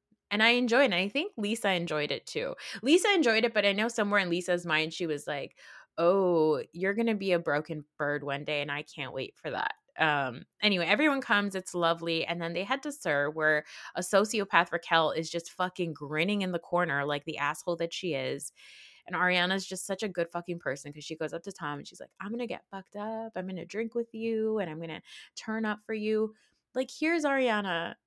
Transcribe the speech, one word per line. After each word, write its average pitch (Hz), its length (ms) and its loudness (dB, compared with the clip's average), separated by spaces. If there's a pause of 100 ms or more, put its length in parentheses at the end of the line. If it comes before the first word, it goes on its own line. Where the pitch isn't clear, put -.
(300)
And 208 120 0
I 226 80 6
enjoy 247 320 4
it. 269 40 6
And 202 80 0
I 185 140 2
think 302 280 -4
Lisa 208 340 0
enjoyed 160 400 0
it 139 160 -4
too. 101 300 -4 (260)
Lisa 349 300 6
enjoyed 233 320 4
it, 226 100 0
but 208 120 2
I 202 60 4
know 214 160 0
somewhere 208 320 2
in 180 100 0
Lisa's 175 360 0
mind, 160 260 0
she 175 140 -4
was 147 220 -4
like, 143 280 -6 (400)
"Oh, 170 760 4
you're 190 220 -2
gonna 226 200 2
be 190 180 0
a 175 60 4
broken 151 460 -2 (140)
bird 147 260 -2
one 143 200 -6
day, 147 180 -2
and 147 100 -6
I 147 100 -6
can't - 300 -10
wait 123 240 -6
for - 140 -10
that." - 240 -4 (220)
Um, 143 500 2 (140)
anyway, 190 260 4
everyone 269 340 4
comes. 202 340 2
It's 185 200 -6
lovely. 170 520 2
And 175 160 -4
then 170 100 -2
they 175 120 -2
head 262 180 -2
to 302 80 -6
sir, 147 400 0
where 156 340 4 (300)
a - 60 -2
sociopath 196 720 2
Raquel 165 400 2
is 160 180 -4
just 170 220 -6
fucking 180 420 -4
grinning 160 480 -2
in 185 80 -2
the 175 80 -2
corner 165 460 0
like 143 220 -4
the 160 120 -6
asshole 156 380 -2
that 165 160 -4
she 170 220 -4
is. 135 380 -6 (540)
And 185 100 -6
Ariana's 180 500 2
just - 200 -8
such 190 160 -4
a 214 60 -2
good 175 220 -2
fucking 170 280 -6
person 147 340 -6
'cause 147 120 -16
she 156 120 -8
goes 156 160 -4
up 170 120 -8
to 196 80 -10
Tom 147 260 -8
and 143 80 -12
she's - 140 -18
like, - 100 -16 (100)
"I'm 202 120 -8
gonna 240 160 -4
get - 220 -10
fucked 190 260 -14
up. 220 400 -8
I'm 185 100 -4
gonna 185 200 -8
drink 226 280 -6
with 233 200 -4
you, 220 440 0
and 180 120 -2
I'm 156 100 -8
gonna 160 220 -10 (340)
turn 220 280 -4
up 214 220 -4
for 220 80 -4
you." 214 400 0 (400)
Like, 262 160 -2
here's 320 340 0
Ariana 214 720 0 (100)